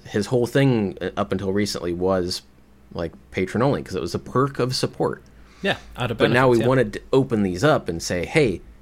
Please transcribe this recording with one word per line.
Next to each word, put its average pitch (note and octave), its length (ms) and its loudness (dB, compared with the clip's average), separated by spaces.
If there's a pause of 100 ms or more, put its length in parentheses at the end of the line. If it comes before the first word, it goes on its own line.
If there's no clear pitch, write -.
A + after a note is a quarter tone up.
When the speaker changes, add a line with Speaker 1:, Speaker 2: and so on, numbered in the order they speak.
Speaker 1:
his G#2+ 180 -2
whole A#2+ 220 0
thing, A#2+ 520 2
uh, F2+ 160 -4
up G2+ 140 -2
until F#2+ 220 -2
recently G2 400 -2
was, F2+ 500 0 (500)
like, E2+ 200 -6 (180)
patron G2+ 320 -2
only, A#2+ 220 0
'cause F2+ 100 -10
it E2+ 60 -4
was - 140 -6
a G2 40 -2
perk C3+ 400 -2
of B2+ 160 -2
support. - 480 -4 (400)
Speaker 2:
Yeah, F#3 140 -2 (200)
out A#2+ 140 -4
of A#2 80 -6
Speaker 1:
But C#3 120 4
now C3 160 4
Speaker 2:
benefits, B2 120 6
Speaker 1:
we A2+ 60 2
Speaker 2:
yeah. A#2+ 40 2
Speaker 1:
wanted B2 260 2
to G2+ 60 -8 (120)
open C3 320 2
these F2+ 180 -2
up C#3 260 2
and E2 140 -4
say, F2+ 240 -2
"Hey, A#2 340 2 (220)